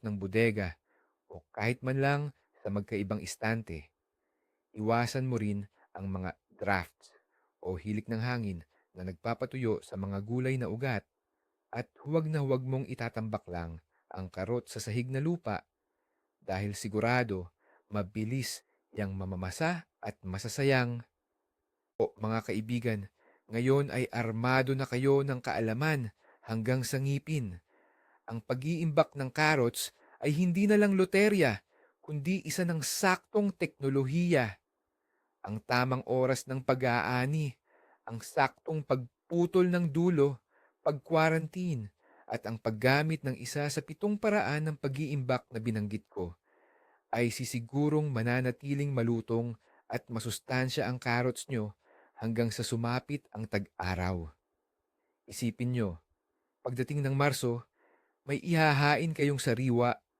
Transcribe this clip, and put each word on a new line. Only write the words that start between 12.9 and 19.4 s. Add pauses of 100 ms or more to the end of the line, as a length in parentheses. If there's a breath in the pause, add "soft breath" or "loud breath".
lang (240)
ang
karot
sa
sahig
na
lupa (720)
dahil
sigurado (400 soft breath)
mabilis (320)
yang
mamamasa